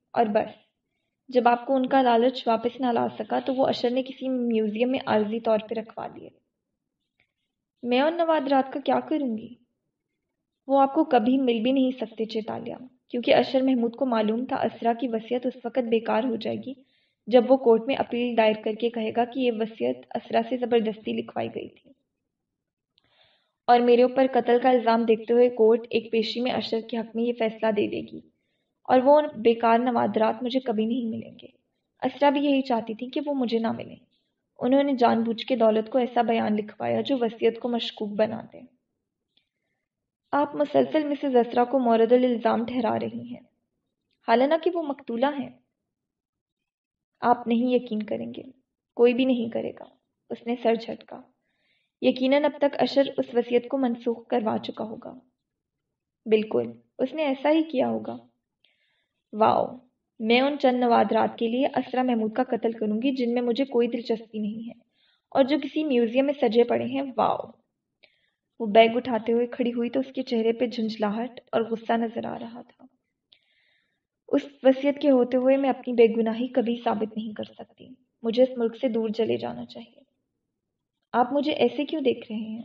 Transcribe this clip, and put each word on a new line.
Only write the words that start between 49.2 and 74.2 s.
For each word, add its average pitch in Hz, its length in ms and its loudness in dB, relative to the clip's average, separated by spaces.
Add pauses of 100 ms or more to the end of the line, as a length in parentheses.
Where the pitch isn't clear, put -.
نہیں 240 240 0
کرے 226 220 -6
گا۔ - 140 -18 (440)
اس - 180 -12
نے 240 160 -4
سر 226 120 2
جھٹکا۔ - 460 -12 (800)
یقیناً 254 440 2
اب 285 120 2
تک 285 220 0
اشر 277 240 2 (140)
اس 262 160 -2
وصیت 240 360 0
کو 277 80 -4
منسوخ 233 500 -4
کروا 226 360 -2
چکا - 200 -10
ہوگا۔ - 360 -14 (1080)
بالکل، 220 460 0 (260)
اس 262 160 -4
نے 311 100 -4
ایسا 277 280 0
ہی 320 120 4
کیا 254 260 -2
ہوگا۔ 226 280 -6 (1160)
واؤ، - 440 2 (420)
میں 240 220 4
ان 285 180 0
چند 247 200 2
نوادرات 220 580 2
کے 233 100 -2
لیے 247 200 0
اسرا 254 360 -2
محمود 220 300 0
کا 262 100 0
قتل 226 280 -2
کروں 220 260 -2
گی 262 180 0
جن 240 180 0
میں 247 80 0
مجھے 240 240 0
کوئی 247 220 0
دلچسپی 226 520 -6
نہیں 220 280 -8
ہے - 120 -18 (500)
اور 269 140 4
جو 277 200 2
کسی 302 200 -4
میوزیم 247 420 2
میں 285 160 0
سجے 233 220 4
پڑے 233 220 -2
ہیں۔ 262 160 -4 (160)
واؤ۔ - 340 0 (1080)
وہ 233 60 -6
بیگ 226 300 8
اٹھاتے 233 380 -2
ہوئے 240 140 0
کھڑی 240 260 -2
ہوئی 240 160 -4
تو 269 100 -4
اس 262 160 -4
کے 262 80 -4
چہرے 226 300 0
پہ 247 140 -2
جھنجھلاہٹ 220 720 -4 (120)
اور 233 100 0
غصہ 226 320 -4
نظر 226 320 -4
آ - 140 -8
رہا 233 220 -14
تھا۔ 247 240 -20 (1400)